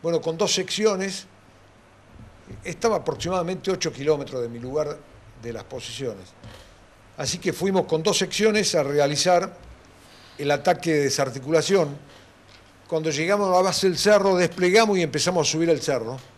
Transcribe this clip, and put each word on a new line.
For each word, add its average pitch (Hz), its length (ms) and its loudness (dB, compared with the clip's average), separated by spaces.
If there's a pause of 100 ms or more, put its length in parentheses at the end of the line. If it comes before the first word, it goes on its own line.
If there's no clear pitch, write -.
Bueno, 165 180 0
con 165 180 -4
dos 202 160 2
secciones, 190 720 -2 (1400)
estaba 196 340 -2
aproximadamente 175 760 -4
ocho 170 220 -4
kilómetros 139 480 -2
de 117 80 -6
mi 117 100 -12
lugar 147 380 -4 (440)
de 117 120 -10
las 101 100 -12
posiciones. 117 640 -10 (920)
Así 147 200 -6
que 175 160 -4
fuimos 190 320 0
con 160 180 -2
dos 185 140 2
secciones 208 580 0
a 151 80 2
realizar 147 720 2 (840)
el 143 140 -2
ataque 165 400 2
de 151 120 4
desarticulación. 143 920 0 (920)
Cuando 160 220 -2
llegamos 185 380 0
a 185 40 2
la 180 100 6
base 190 260 2
del 170 100 2
cerro, 196 380 4
desplegamos 180 600 4
y 180 40 2
empezamos 151 460 0
a - 40 0
subir 165 180 0
el 147 120 4
cerro. 127 360 -4 (200)